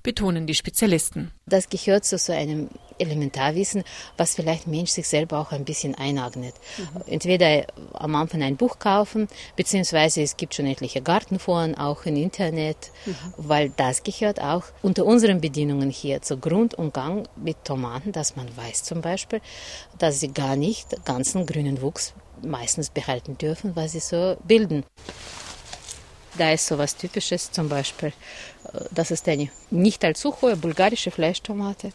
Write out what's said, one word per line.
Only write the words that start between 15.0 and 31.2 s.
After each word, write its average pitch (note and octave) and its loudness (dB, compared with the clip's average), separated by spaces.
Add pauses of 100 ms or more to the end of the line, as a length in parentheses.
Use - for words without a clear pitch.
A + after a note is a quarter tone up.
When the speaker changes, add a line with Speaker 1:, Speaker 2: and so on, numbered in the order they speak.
Speaker 2:
unseren A3 8
Bedingungen C#3+ 0
hier C#3 -4
zu C#3 -2
Grund F3 2
und D#3+ -4
Gang D#3+ -4
mit - -6
Tomaten, C3 -4
dass D#3 -4
man B2+ -10 (100)
weiß A2+ -6
zum E3+ -6
Beispiel, F#3 -4 (580)
dass D3 4
sie C3+ -4
gar C3+ 0
nicht D#3+ -2
ganzen E3 0
grünen C#3+ 0
Wuchs - -4 (280)
meistens - -4
behalten C3+ -4
dürfen, E3 -2
was D#3+ -2
sie E3 -6
so F3+ 0
bilden. E3+ 4 (1500)
Da D#3+ 4
ist D#3 2
sowas C#3+ 0
Typisches, - -4
zum D#3+ 0
Beispiel, C#3+ -2 (640)
äh, - -10 (120)
das E3 0
ist - -4
eine C#3+ 2 (200)
nicht F#3 4
allzu G3+ 0
hohe A#3+ 6
bulgarische F3+ 2
Fleischtomate. G3+ -2